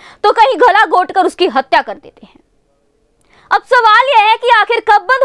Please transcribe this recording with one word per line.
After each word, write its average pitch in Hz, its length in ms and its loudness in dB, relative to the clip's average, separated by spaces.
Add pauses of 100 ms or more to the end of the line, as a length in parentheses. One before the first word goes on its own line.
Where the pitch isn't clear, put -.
(240)
तो 415 80 0
कहीं 466 240 0
गला 427 300 2
घोंटकर 359 400 -2
उसकी 349 200 -4
हत्या 285 360 -2
कर 202 120 -12
देते - 320 -20
हैं। - 140 -20 (1080)
अब 392 140 -2
सवाल 480 460 2
यह 440 200 2
है 453 60 0
कि 466 200 -4
आखिर 440 240 -2 (100)
कब 415 120 2
बंद 508 220 0